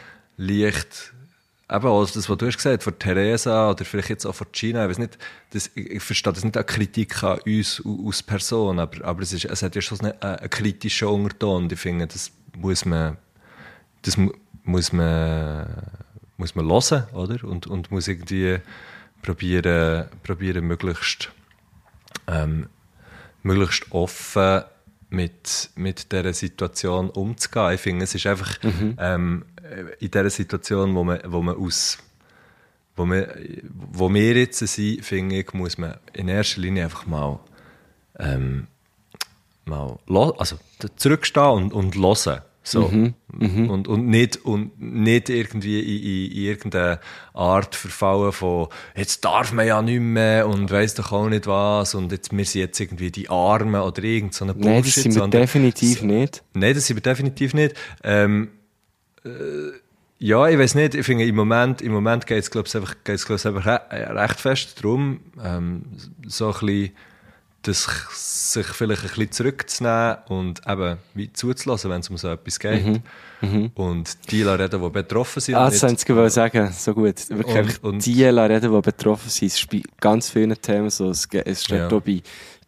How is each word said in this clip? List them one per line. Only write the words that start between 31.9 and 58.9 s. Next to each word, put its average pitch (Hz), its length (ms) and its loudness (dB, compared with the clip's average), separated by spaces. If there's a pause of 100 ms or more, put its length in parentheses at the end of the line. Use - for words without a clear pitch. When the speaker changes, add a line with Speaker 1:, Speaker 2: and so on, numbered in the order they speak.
Speaker 1:
wo 87 100 -2
man, 92 200 0 (440)
wo 92 440 -2
wir 107 220 6
jetzt 123 240 2
sind, 107 460 -2
finde 95 340 -2
ich, 95 140 -8
muss 90 240 -6
man 82 180 -8 (180)
in 92 160 -6
erster 98 320 0
Linie 92 240 -2
einfach - 200 -10
mal, 73 340 -4 (800)
ähm, 65 500 -4 (1000)
mal 71 420 -8
lo-, 110 300 4
also - 200 -4 (240)
d-, 107 140 -8
zurückstehen - 500 4
und, 104 280 4
und 95 220 0
hören. 95 460 4 (240)
So. - 220 2
Speaker 2:
Mhm, 110 260 4 (200)
mhm. 110 360 0
Speaker 1:
Und, 98 200 -2
und 110 180 2
nicht, 117 380 4
und 107 360 -2
nicht 113 480 2
irgendwie 107 520 -2
in, 104 200 -4
in, 95 300 -4
in - 120 -10
irgendeine 92 560 -2 (340)
Art 95 420 2
verfallen 98 560 0
von, 87 380 -2 (260)
„Jetzt - 300 -4
darf 92 260 2
man 113 160 2
ja 110 140 4
nicht 117 180 0
mehr“ 110 480 4
und 98 240 0
weiss 101 220 4
doch - 180 -6
auch 104 160 0
nicht 107 180 0
was 101 480 2
und 92 200 -4
jetzt, - 180 -8
wir 101 140 0
sind 95 160 -2
jetzt 92 180 -4
irgendwie 90 320 -6
die 95 180 -10
Armen 101 520 2
oder 95 200 -4
irgend 104 320 -2
so - 120 -6
eine 95 80 -2
Speaker 2:
Nein, 107 280 6
das - 40 -2
Speaker 1:
Bullshit, 135 180 2
Speaker 2:
sind 117 120 4
wir 110 40 6
Speaker 1:
sondern 104 220 6
Speaker 2:
definitiv 123 580 4
Speaker 1:
so 107 60 -4
Speaker 2:
nicht. 110 360 2 (120)
Speaker 1:
Nein, 98 200 4
das 139 140 0
sind 123 80 -2
wir 107 60 -4
definitiv 131 520 0
nicht. 151 220 4 (260)
Ähm, 104 460 4 (800)